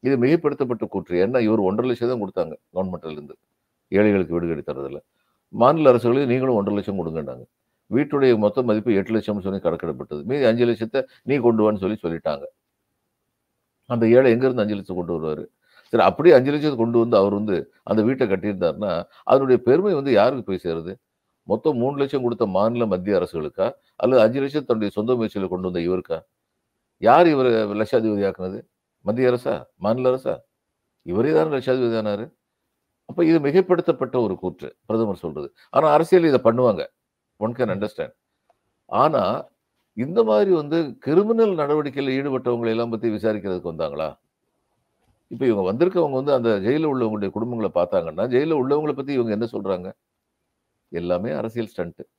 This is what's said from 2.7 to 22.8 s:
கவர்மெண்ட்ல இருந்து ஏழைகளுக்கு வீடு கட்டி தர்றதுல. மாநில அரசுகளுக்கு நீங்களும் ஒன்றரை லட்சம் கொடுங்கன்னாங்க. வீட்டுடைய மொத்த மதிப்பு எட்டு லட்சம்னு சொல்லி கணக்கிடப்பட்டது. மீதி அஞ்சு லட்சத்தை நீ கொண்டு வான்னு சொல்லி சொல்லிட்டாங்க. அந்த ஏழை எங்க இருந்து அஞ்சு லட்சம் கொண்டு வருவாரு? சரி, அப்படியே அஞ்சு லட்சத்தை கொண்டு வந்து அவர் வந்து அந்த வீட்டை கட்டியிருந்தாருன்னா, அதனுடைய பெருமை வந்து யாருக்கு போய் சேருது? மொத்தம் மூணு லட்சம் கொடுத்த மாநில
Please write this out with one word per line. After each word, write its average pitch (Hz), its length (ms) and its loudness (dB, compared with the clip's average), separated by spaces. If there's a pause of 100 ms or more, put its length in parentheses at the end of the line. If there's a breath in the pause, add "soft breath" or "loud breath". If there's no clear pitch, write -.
கவர்மெண்ட்ல 90 360 -6
இருந்து 73 260 -16 (520)
ஏழைகளுக்கு 95 500 2
வீடு 85 80 -2
கட்டி 78 260 -6
தர்றதுல. 69 280 -10 (480)
மாநில 143 400 2
அரசுகளுக்கு 120 400 2
நீங்களும் 127 260 0
ஒன்றரை 101 200 0
லட்சம் 98 320 -6
கொடுங்கன்னாங்க. 73 380 -10 (420)
வீட்டுடைய 135 500 2
மொத்த 104 260 0
மதிப்பு 110 320 0
எட்டு 98 180 -2
லட்சம்னு 104 280 -2
சொல்லி 95 180 -4
கணக்கிடப்பட்டது. 78 680 -6
மீதி 135 200 -2
அஞ்சு 120 220 4
லட்சத்தை 117 400 -2 (160 soft breath)
நீ 135 140 -2
கொண்டு 113 360 4
வான்னு 104 40 -2
சொல்லி 95 260 -4
சொல்லிட்டாங்க. 80 400 -4 (1400)
அந்த 117 200 0
ஏழை 127 240 8
எங்க 120 140 2
இருந்து 127 180 2
அஞ்சு 104 120 -2
லட்சம் 95 220 -8
கொண்டு 85 240 -4
வருவாரு? 78 240 -6 (420 soft breath)
சரி, - 160 2
அப்படியே 147 320 6
அஞ்சு 131 180 6
லட்சத்தை 147 240 -2
கொண்டு 117 220 2
வந்து 117 180 4
அவர் 98 160 4
வந்து 101 400 -2 (100)
அந்த 107 200 0
வீட்டை 127 260 0
கட்டியிருந்தாருன்னா, 90 760 -2 (200 soft breath)
அதனுடைய 127 380 4
பெருமை 180 320 2
வந்து 139 180 -2
யாருக்கு 117 320 2
போய் 95 180 -6
சேருது? 82 320 -6 (480)
மொத்தம் 113 340 -2
மூணு 131 200 -2
லட்சம் 139 260 -4
கொடுத்த 120 240 -2
மாநில 110 400 0